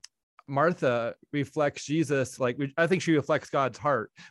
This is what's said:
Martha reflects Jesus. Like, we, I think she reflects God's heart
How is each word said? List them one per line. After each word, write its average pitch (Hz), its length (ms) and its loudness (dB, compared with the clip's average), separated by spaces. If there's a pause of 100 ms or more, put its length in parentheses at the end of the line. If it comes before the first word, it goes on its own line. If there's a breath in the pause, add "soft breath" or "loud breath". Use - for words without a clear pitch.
(480)
Martha 135 680 0 (180)
reflects 143 520 -2
Jesus. 143 560 0
Like, 123 180 0
we, 139 180 -4
I 165 120 2
think 185 140 0
she 170 120 2
reflects 147 360 0
God's 131 280 -2
heart 131 320 -2 (200 loud breath)